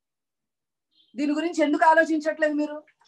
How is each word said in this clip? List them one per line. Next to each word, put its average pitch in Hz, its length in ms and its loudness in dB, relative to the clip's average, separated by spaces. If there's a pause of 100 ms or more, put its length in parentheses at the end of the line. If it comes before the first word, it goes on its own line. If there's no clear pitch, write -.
(1160)
దీని 285 180 -2
గురించి 320 300 -2
ఎందుకు 294 220 2
ఆలోచించట్లేదు 311 680 2
మీరు? 294 300 -6 (240)